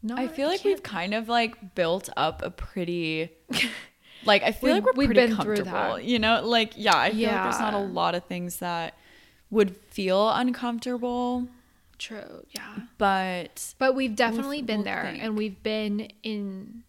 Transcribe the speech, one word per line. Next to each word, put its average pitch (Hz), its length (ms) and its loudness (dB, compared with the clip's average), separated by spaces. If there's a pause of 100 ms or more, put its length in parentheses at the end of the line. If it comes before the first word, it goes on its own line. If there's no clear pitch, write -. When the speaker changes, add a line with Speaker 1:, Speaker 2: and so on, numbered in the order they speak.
Speaker 1:
Not, 233 160 -4
Speaker 2:
I 262 80 0
feel 302 200 -2
Speaker 1:
I 320 40 2
Speaker 2:
like 381 120 -2
we've 403 120 4
Speaker 1:
can't - 80 -12
Speaker 2:
kind 185 320 -4
of, 220 120 -2
like, 233 460 0
built 175 420 0
up 160 280 0
a - 80 -4
pretty, 170 800 -4 (460)
Speaker 1:
<laughs> - 480 -16
Speaker 2:
like, 202 180 6
I 185 80 2
feel 254 240 2
Speaker 1:
We've, 208 100 2
Speaker 2:
like 254 80 4
we're 254 60 0
Speaker 1:
we've 277 80 4
Speaker 2:
pretty 233 140 8
Speaker 1:
been 226 160 4
through 208 180 0
Speaker 2:
comfortable, 180 400 -2
Speaker 1:
that. - 80 -8
Speaker 2:
you 240 160 2
know? 220 260 4
Like, 226 300 2
yeah, 202 200 4
I 151 160 4
feel 220 200 0
like 190 120 0
there's 190 160 0
not 214 140 0
a 202 60 0
Speaker 1:
Yeah. 202 40 -2
Speaker 2:
lot 175 300 0
of 175 120 -4
things 175 320 -6
that 170 380 -6 (540)
would 202 260 4
feel 196 540 0
uncomfortable. 247 1160 -2 (500)
Speaker 1:
True, - 540 -14
yeah. - 260 -12 (220)
Speaker 2:
But 185 800 0
Speaker 1:
But 262 160 4
we've 262 160 0
Speaker 2:
we'll 208 40 -6
Speaker 1:
definitely 233 440 0
Speaker 2:
f-, 247 80 -6
Speaker 1:
been 214 100 0
Speaker 2:
we'll 208 80 -2
Speaker 1:
there, 196 180 -2
Speaker 2:
think. - 200 -6
Speaker 1:
and 220 120 -2
we've 214 280 -4
been 214 480 -2 (100)
in 208 680 -8